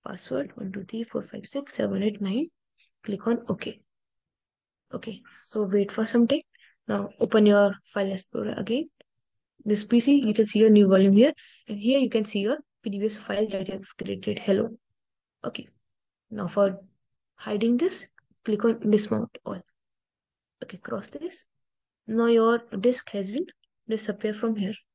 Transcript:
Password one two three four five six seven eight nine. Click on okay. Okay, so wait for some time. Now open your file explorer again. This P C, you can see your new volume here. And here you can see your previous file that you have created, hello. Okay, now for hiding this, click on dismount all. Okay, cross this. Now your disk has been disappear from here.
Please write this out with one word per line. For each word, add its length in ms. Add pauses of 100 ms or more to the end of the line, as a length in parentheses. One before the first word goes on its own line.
Password 500
one 160
two 120
three 200
four 180
five 240
six 280
seven 300
eight 180
nine. 260 (560)
Click 240
on 200
okay. 320 (1120)
Okay, 280 (240)
so 180
wait 280
for 140
some 220
time. 140 (460)
Now 220 (100)
open 260
your 300 (100)
file 260
explorer 460
again. 320 (760)
This 200
P 160
C, 260
you 80
can 120
see 140
your 100
new 180
volume 260
here. 200 (340)
And 100
here 220
you 100
can 160
see 140
your 180 (240)
previous 340
file 320
that 200
you 80
have 260
created, 380
hello. 300 (760)
Okay, 240 (640)
now 160
for 320 (560)
hiding 420
this, 300 (360)
click 220
on 140 (100)
dismount 400 (160)
all. 160 (1000)
Okay, 140
cross 320
this. 360 (640)
Now 180
your 340 (200)
disk 320
has 180
been 160 (420)
disappear 460
from 220
here. 180 (220)